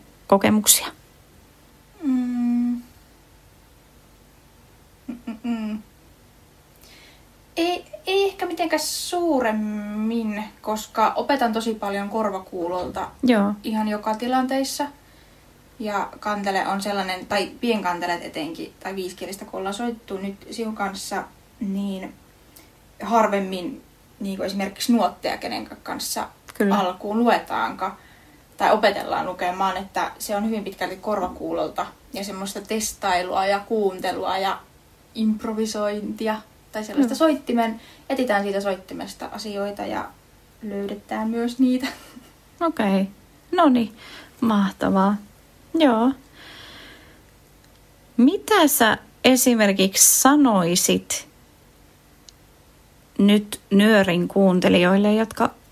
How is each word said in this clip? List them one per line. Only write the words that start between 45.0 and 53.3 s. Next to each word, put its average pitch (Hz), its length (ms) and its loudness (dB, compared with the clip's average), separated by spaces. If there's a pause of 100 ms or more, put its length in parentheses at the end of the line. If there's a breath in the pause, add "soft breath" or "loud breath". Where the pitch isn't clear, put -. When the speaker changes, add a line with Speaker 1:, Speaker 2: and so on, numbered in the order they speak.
Speaker 1:
Joo. 247 320 4 (2000 loud breath)
Mitä 320 500 6
sä - 300 4 (260)
esimerkiksi 214 960 4
sanoisit 190 1080 4 (1900)
nyt 208 420 4 (120)